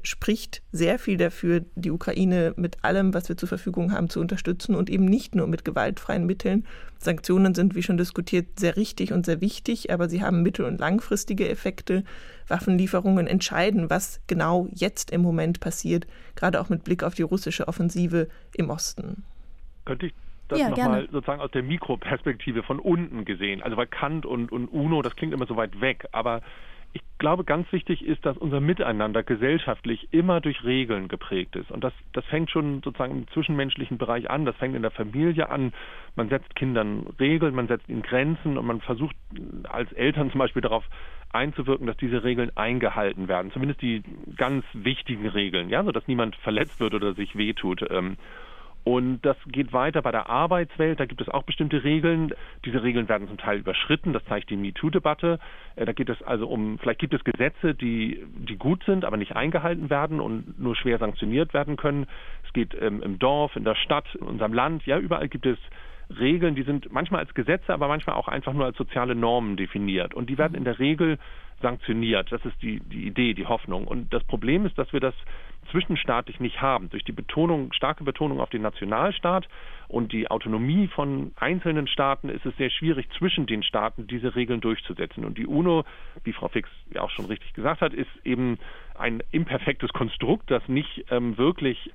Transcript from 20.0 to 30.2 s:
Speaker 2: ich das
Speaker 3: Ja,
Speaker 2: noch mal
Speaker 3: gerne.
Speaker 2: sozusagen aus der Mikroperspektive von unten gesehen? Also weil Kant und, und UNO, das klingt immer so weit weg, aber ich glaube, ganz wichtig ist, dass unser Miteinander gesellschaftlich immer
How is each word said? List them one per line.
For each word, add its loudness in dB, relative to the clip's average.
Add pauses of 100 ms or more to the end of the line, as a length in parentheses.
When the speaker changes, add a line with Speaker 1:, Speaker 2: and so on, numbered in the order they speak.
Speaker 2:
ich -6 (360)
das 2
Speaker 3:
Ja, 4
Speaker 2:
noch 0
mal 4
Speaker 3:
gerne. 2
Speaker 2:
sozusagen -2
aus -4
der 0
Mikroperspektive -2
von -2
unten 0
gesehen? -4
Also -4
weil 0
Kant -2
und, -4
und -4
UNO, 2
das -2
klingt -4
immer 0
so -2
weit 0
weg, 0
aber 0 (500)
ich -10 (180)
glaube, 4
ganz 0
wichtig 0
ist, 0
dass 2
unser 0
Miteinander 2
gesellschaftlich 0
immer 6